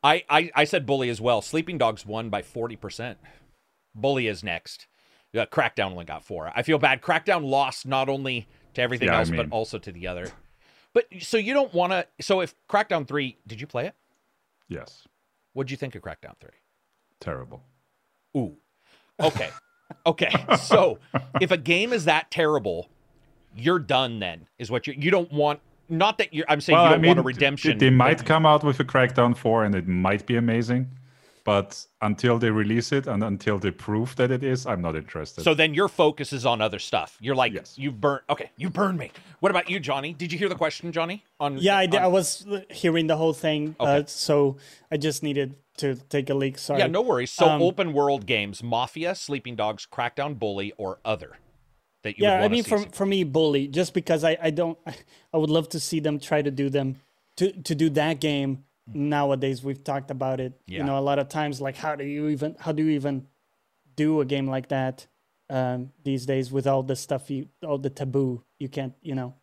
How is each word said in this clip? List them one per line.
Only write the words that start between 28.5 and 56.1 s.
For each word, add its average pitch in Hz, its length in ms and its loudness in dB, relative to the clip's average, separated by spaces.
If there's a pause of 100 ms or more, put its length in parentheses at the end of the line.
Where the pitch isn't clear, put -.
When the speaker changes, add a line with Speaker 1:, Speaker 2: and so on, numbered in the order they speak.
Speaker 2:
with 139 160 2
a 147 40 0
Crackdown 127 540 4
four 113 280 4
and 101 100 2
it 90 120 -2
might 92 400 2
be 120 80 0
amazing, 120 560 0 (520)
but 101 400 0 (200)
until 117 340 2
they 113 140 2
release 107 400 0
it 139 160 0
and 107 160 -2
until 101 340 -2
they 95 140 -2
prove 107 460 -4
that 127 120 2
it 131 140 -2
is, 131 240 -2
I'm 98 140 -2
not 82 140 -4
interested. 78 480 -10
Speaker 1:
So 160 120 4
then 160 180 2
your 185 140 2
focus 151 440 0
is 127 140 -6
on 117 160 2
other 104 160 0
stuff. - 420 -4
You're 127 160 -4
like, 123 180 2
Speaker 2:
Yes. - 220 -10
Speaker 1:
you've 135 240 -8
burnt, 139 300 0
okay, - 280 -4
you 175 120 -6
burned 185 300 -2
me. 117 120 -10 (280)
What 196 100 4
about 180 200 0
you, 190 100 -4
Johnny? 139 340 -4
Did 160 180 -8
you 180 60 -6
hear 196 120 -2
the 180 60 -4
question, 165 360 -4
Johnny? 170 320 -4 (160)
On, 143 180 -2
Speaker 3:
Yeah, 196 200 2
I 190 100 4
did. 180 100 2
Speaker 1:
on 185 60 2
Speaker 3:
I 185 40 4
was 185 380 0 (240)
hearing 165 380 0
the 156 100 2
whole 160 160 2
thing, 151 460 -2
Speaker 1:
Okay. 143 220 4
Speaker 3:
uh, 147 40 -4
so 143 520 2 (340)
I 160 60 -2
just 143 260 -2
needed 139 320 -2 (220)
to 139 180 -2
take 135 340 -4
a 139 40 0
leak. 135 260 -2
Sorry. 143 220 -2
Speaker 1:
Yeah, 165 60 4
no 175 140 0
worries. 139 300 0
So 175 160 4
Speaker 3:
Um, 151 140 4
Speaker 1:
open 175 320 0
world 139 320 0
games, 101 360 -2
Mafia, 127 540 -4
Sleeping 127 400 -8
Dogs, 107 340 -4
Crackdown, 135 480 -6
Bully, 101 400 -4
or 95 280 -8
other 107 320 -6 (640)
that 107 140 -8
you - 80 2
Speaker 3:
Yeah, 208 60 6
Speaker 1:
would 190 40 6
Speaker 3:
I 185 60 2
Speaker 1:
wanna 208 100 4
Speaker 3:
mean, 233 140 2
Speaker 1:
see - 40 -10
Speaker 3:
for, 214 100 2
Speaker 1:
some 202 100 -6
Speaker 3:
for - 160 -4
me, 196 180 2
Bully, 143 460 2
just 170 240 -2
because 165 320 0
I, 160 160 4
I 165 100 2
don't, 165 260 -2 (280)
<laughs> - 280 -20
I 165 40 2
would 156 120 2
love 156 200 2
to 160 100 -6
see 156 220 -4
them 147 180 -2